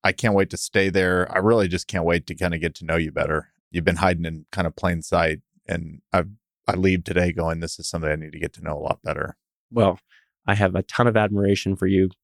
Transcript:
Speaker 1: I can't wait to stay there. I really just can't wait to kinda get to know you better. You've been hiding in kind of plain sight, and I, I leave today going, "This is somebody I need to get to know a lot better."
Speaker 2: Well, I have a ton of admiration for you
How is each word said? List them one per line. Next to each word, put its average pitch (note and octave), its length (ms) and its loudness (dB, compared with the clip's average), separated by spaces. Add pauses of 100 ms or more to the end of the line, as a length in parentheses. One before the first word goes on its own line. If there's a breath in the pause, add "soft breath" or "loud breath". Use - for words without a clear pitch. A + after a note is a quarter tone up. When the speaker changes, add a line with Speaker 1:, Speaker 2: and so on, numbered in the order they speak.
Speaker 1:
I G2 100 0
can't G#2+ 220 0
wait G2 160 2
to F2+ 60 -10
stay G2 340 0
there. F2+ 420 2
I - 60 -8
really G#2 300 4
just F2 180 -4
can't F2 180 -2
wait E2+ 220 0
to - 80 -10
kinda E2+ 240 -2
get D#2+ 180 -4
to - 80 -16
know E2 120 2
you D#2+ 160 -2
better. D#2 400 -2 (180)
You've F2 140 -2
been E2+ 120 2
hiding E2+ 300 0
in D#2+ 260 -10
kind F2+ 140 -2
of D#2+ 100 -6
plain F2 260 -2
sight, E2 380 0 (260)
and E2 360 -8 (100)
I, F2+ 120 2 (420)
I G2+ 80 0
leave F#2 300 2
today F2+ 280 0
going, E2 280 -4
"This E2 180 -8
is E2 100 -10
somebody D#2 240 -2
I D2+ 40 0
need D#2 160 -12
to D#2 60 -16
get D#2 160 -6
to - 80 -20
know D2+ 140 -6
a C#2+ 60 -8
lot - 200 -4
better." D2+ 340 -6 (340)
Speaker 2:
Well, G2+ 280 2 (480 soft breath)
I G#2 80 2
have G2 200 2
a F#2 80 0
ton - 240 0
of A2 100 2
admiration G2+ 580 2
for F#2+ 120 0
you F#2+ 240 4 (140)